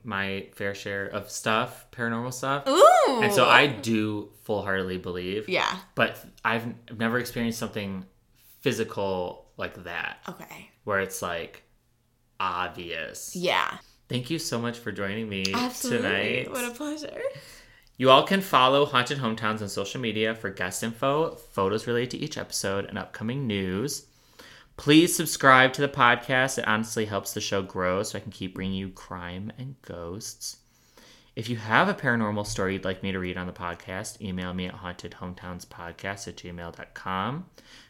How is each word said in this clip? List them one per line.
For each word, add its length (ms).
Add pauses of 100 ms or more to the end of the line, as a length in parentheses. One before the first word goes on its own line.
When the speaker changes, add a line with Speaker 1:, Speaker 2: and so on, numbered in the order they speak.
Speaker 1:
my 500
fair 220
share 300
of 220
stuff, 640
paranormal 420
stuff. 360
Speaker 2:
Ooh. 520
Speaker 1:
And 120
so 140
I 200
do 640 (140)
full-heartedly 540
believe. 500
Speaker 2:
Yeah. 280 (200)
Speaker 1:
But 280 (200)
I've 180
n-, 160 (180)
never 220
experienced 400
something 480 (540)
physical 960
like 260
that. 360 (100)
Speaker 2:
Okay. 420 (140)
Speaker 1:
Where 160
it's, 200
like, 440 (760)
obvious. 960
Speaker 2:
Yeah. 440 (300)
Speaker 1:
Thank 220
you 80
so 220
much 180
for 140
joining 360
me 240
Speaker 2:
Absolutely. 920
Speaker 1:
tonight. 80
Speaker 2:
What 120
a 60
pleasure. 500 (760)
Speaker 1:
You 140
all 120
can 180
follow 460
Haunted 320
Hometowns 440
on 60
social 320
media 360
for 140
guest 340
info, 500
photos 540
related 240
to 60
each 200
episode, 460
and 120
upcoming 520
news. 580 (680)
Please 380
subscribe 600
to 60
the 80
podcast. 680
It 80
honestly 380
helps 280
the 80
show 220
grow 400
so 160
I 20
can 120
keep 240
bringing 180
you 140
crime 680
and 260
ghosts. 760 (800)
If 120
you 100
have 300
a 60
paranormal 500
story 280
you'd 120
like 160
me 120
to 80
read 160
on 100
the 60
podcast, 680
email 320
me 140
at 80
hauntedhometownspodcast 1500
at 100
gmail 380
dot 180
com. 540 (440)